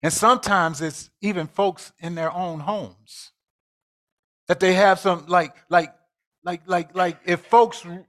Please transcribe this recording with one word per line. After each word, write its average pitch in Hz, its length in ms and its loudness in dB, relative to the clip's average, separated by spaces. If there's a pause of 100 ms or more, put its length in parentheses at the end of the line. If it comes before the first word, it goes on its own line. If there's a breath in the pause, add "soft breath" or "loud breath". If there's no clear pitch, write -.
And 160 120 -2
sometimes 196 680 2
it's 156 280 -8 (120)
even 208 260 -4
folks - 520 -4
in 170 160 -10
their 160 160 -4
own 170 300 -8
homes 131 680 -10 (1160)
that 180 120 0
they 185 140 4
have 190 260 4
some, 175 280 -2
like, 170 260 0 (160)
like, 165 240 0 (500)
like, 175 240 -8
like, - 280 -4
like, 175 300 -2
if 175 200 -4
folks 233 400 4 (240)